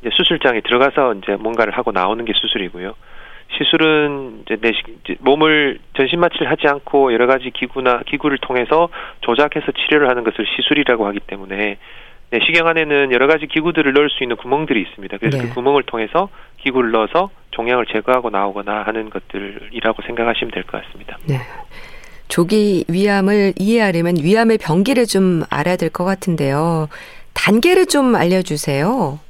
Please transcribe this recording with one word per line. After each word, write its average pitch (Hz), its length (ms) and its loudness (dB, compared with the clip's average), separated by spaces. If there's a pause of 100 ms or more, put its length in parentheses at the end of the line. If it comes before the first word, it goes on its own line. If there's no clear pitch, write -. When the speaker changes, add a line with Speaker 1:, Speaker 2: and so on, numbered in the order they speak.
Speaker 1:
이제 - 100 -4
수술장에 139 480 2
들어가서 127 540 2
이제 101 220 -4
뭔가를 110 360 0
하고 120 180 -2
나오는 101 360 0
게 110 100 -4
수술이고요. 92 580 -4 (560)
시술은 147 960 0
이제 110 160 -4
내시-, 113 220 0 (200)
이제 - 180 -8
몸을 151 580 4 (180)
전신 143 240 0
마취를 165 300 0
하지 156 180 0
않고 139 460 2
여러 117 120 4
가지 127 240 2
기구나 127 560 -2
기구를 139 320 -2
통해서 139 500 2 (340)
조작해서 143 500 0
치료를 147 360 2
하는 123 140 0
것을 110 240 -2
시술이라고 127 600 0
하기 101 180 -4
때문에 101 520 -6 (520)
내시경 160 380 2
안에는 147 420 2
여러 123 160 4
가지 151 200 2
기구들을 156 480 0
넣을 147 160 4
수 - 120 -6
있는 120 140 -4
구멍들이 139 460 -2
있습니다. 98 340 -12
그래서 139 220 -2
Speaker 2:
네. 120 100 -4
Speaker 1:
그 120 60 -10
구멍을 131 300 2
통해서 120 440 -2 (300)
기구를 127 340 0
넣어서 135 380 2 (220)
종양을 120 340 -2
제거하고 120 440 -2
나오거나 101 520 -4
하는 110 280 -4
것들이라고 104 920 -6
생각하시면 117 500 -2
될 95 120 -6
것 - 200 -10
같습니다. - 420 -16
Speaker 2:
네. 139 120 0 (880)
조기 196 640 2
위암을 196 680 2
이해하려면 190 640 2
위암의 220 360 4
병기를 214 480 2
좀 185 420 2
알아야 170 280 0
될 170 120 0
것 180 160 -4
같은데요. 160 840 0 (440)
단계를 339 540 4
좀 269 280 2
알려주세요. 165 1040 0 (120)